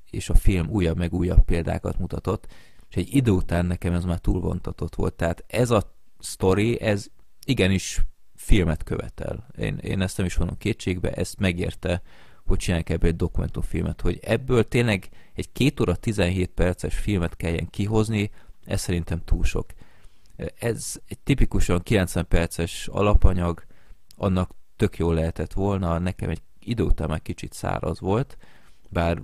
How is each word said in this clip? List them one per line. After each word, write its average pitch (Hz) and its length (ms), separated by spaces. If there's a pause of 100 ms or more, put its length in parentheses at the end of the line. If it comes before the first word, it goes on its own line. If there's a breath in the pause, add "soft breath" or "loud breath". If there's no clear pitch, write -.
és - 200
a - 40
film 90 360
újabb 85 280
meg 87 160
újabb 87 320
példákat 85 540
mutatott, - 480 (420 loud breath)
és - 60
egy 120 200
idő 123 160
után 87 340
nekem 87 280
ez 87 100
már 90 160
túlvontatott 87 760
volt. 92 180
Tehát 85 340
ez 120 240
a 107 240 (240)
sztori, 101 600
ez 104 260 (380)
igenis 95 560 (340)
filmet 80 480
követel. - 640 (100)
Én, 107 200
én - 240
ezt 92 160
nem 98 80
is 90 100
vonom - 220
kétségbe, 92 540
ezt - 280
megérte, 87 600 (440 loud breath)
hogy 101 120
csinálják 85 320
ebből 82 200
egy 80 60
dokumentumfilmet. - 840
Hogy - 200
ebből 123 460
tényleg 117 420 (240 soft breath)
egy - 180
két - 280
óra 90 160
tizenhét 92 560
perces - 440
filmet 90 400
kelljen - 340
kihozni, 107 600 (360 soft breath)
ez - 160
szerintem 82 420
túl 87 200
sok. - 220 (920 soft breath)
Ez - 480
egy - 120
tipikusan - 600
kilencven 92 460
perces - 600
alapanyag, 92 800 (520 soft breath)
annak 92 340 (240)
tök - 220
jól 85 160
lehetett 80 400
volna, 95 460
nekem 90 300
egy 82 120 (180)
idő 110 240
után 80 260
már 78 120
kicsit - 320
száraz - 460
volt, 101 380 (520 soft breath)
bár 85 340